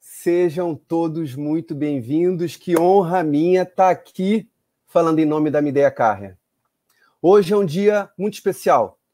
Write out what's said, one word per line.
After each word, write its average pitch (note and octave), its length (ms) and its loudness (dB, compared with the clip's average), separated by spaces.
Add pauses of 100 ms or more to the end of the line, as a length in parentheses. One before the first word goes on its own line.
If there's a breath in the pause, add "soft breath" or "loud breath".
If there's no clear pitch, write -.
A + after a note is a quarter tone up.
Sejam F3 720 -2
todos E3 580 -6
muito D3+ 400 -6
bem-vindos. D3+ 840 -4
Que F3 200 -2
honra F3 460 2
minha E3 420 2
tá F#3 240 2
aqui F#3+ 600 -4 (360)
falando E3 340 2
em D#3+ 60 2
nome D3+ 240 0
da D3 120 0
Mideia C#3 280 2
Carrier. G2+ 480 -2 (840)
Hoje G3 320 4
é G#3 40 2
um G3+ 60 2
dia G3+ 540 0
muito G3+ 160 -4
especial. D#3+ 680 -2 (140)